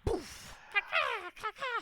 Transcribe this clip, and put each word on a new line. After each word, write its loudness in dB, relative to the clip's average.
poof. 0
Caca, 2
caca. -2